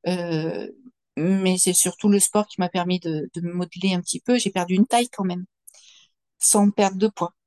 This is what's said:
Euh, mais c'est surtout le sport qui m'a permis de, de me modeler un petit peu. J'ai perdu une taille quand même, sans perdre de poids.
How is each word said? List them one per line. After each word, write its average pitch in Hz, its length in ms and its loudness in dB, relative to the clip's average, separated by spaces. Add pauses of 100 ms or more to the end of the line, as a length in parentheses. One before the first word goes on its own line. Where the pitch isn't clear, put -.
Euh, 170 640 -4 (480)
mais 185 420 2
c'est 180 140 2
surtout - 360 0
le 202 120 6
sport 208 260 0
qui - 140 -12
m'a 180 80 0
permis 180 320 -2
de, 151 340 -6
de 170 60 -8
me 175 120 -6
modeler 180 420 -4
un 180 60 -2
petit - 200 -8
peu. 247 180 0
J'ai 202 120 -2
perdu 180 240 -2
une 202 120 4
taille 240 240 0
quand 196 140 -6
même, 180 220 -4 (920)
sans 208 320 4
perdre 190 280 0
de 214 100 2
poids. - 260 -4 (120)